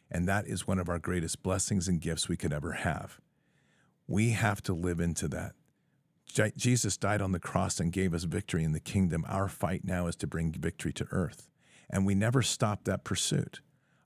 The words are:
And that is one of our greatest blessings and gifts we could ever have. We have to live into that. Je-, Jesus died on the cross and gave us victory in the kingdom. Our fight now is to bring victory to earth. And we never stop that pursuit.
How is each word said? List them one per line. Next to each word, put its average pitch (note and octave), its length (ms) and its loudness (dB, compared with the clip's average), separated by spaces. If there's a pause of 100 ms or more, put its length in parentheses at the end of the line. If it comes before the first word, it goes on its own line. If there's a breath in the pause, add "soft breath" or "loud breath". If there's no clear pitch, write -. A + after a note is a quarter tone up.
(100)
And F2 160 0
that G2 220 2
is - 180 -6
one F#2+ 140 2
of F2 80 -2
our F2 100 0
greatest E2+ 460 -2
blessings F#2+ 420 0
and F2 140 2
gifts E2 280 -2
we E2+ 80 0
could - 160 -2
ever D2+ 200 -4
have. - 480 -4 (880 soft breath)
We A2 220 4
have G2+ 340 2
to G2 80 0
live E2+ 260 0
into E2+ 300 0
that. E2+ 240 -6 (720)
Je-, - 320 2
Jesus A#2+ 400 2
died G2+ 240 2
on G2 120 0
the F2 80 0
cross - 380 0
and E2 140 2
gave F#2 220 2
us F2 100 -2
victory E2 400 0
in D#2 80 2
the D#2 80 -2
kingdom. F2 480 2
Our G2 200 0
fight - 360 -2
now F2+ 220 0
is E2+ 100 -2
to - 100 -4
bring E2 260 -2
victory D#2+ 420 -4
to - 160 -6
earth. - 400 -4 (400 loud breath)
And G2 160 2
we G2 80 4
never A2+ 260 4
stop - 440 0
that - 200 -2
pursuit. - 560 -2 (440 soft breath)